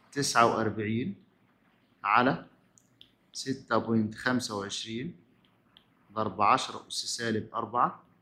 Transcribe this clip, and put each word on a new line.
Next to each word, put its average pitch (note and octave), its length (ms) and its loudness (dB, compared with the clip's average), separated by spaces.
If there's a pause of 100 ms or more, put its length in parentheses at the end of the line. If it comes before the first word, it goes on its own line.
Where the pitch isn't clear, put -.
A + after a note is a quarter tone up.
(120)
تسعة C3+ 340 4
وأربعين A2 680 0 (880)
على B2 420 4 (880)
ستة - 440 -4
بوينت A2 380 0
خمسة A#2+ 420 -2
وعشرين A2+ 580 -8 (960)
ضرب G#2 280 -2
عشرة A2+ 460 2
أس - 60 -16
سالب A2 600 -4
أربعة A2+ 480 -2 (180)